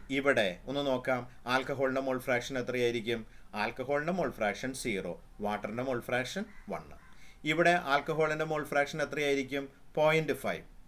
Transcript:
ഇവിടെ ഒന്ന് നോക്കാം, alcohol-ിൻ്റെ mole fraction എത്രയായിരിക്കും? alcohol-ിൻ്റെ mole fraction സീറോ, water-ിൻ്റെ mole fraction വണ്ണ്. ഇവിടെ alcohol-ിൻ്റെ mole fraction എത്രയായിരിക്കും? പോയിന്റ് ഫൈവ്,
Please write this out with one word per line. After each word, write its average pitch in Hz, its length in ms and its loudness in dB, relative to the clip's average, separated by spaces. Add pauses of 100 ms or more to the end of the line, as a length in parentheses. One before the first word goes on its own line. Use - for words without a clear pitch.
ഇവിടെ 127 560 4
ഒന്ന് 139 200 -2
നോക്കാം, 127 360 0 (320)
alcohol-ിൻ്റെ 131 480 2
mole 131 260 0
fraction 127 300 0
എത്രയായിരിക്കും? 120 640 0 (420)
alcohol-ിൻ്റെ 139 520 0
mole 165 240 0
fraction 107 360 0
സീറോ, 95 400 -2 (280)
water-ിൻ്റെ 104 420 -2
mole 131 160 -2
fraction 127 440 -2 (260)
വണ്ണ്. 156 280 -8 (500)
ഇവിടെ 165 260 6 (200)
alcohol-ിൻ്റെ 156 520 2
mole 151 260 -2
fraction 143 300 2
എത്രയായിരിക്കും? 139 680 0 (260)
പോയിന്റ് 156 380 4
ഫൈവ്, 90 300 -4 (240)